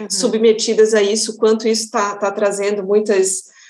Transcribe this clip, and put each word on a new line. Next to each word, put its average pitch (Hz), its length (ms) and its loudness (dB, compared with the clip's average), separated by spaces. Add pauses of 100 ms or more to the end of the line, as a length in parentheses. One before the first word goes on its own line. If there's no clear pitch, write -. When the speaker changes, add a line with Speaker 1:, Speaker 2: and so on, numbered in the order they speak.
Speaker 1:
Uhum. 202 100 -12
Speaker 2:
submetidas 220 840 2
a 214 80 4
isso, 220 340 -2
quanto 226 320 0
isso 220 220 -2
tá, 202 260 -4
tá 196 160 -2
trazendo 202 500 -2
muitas 202 640 0 (260)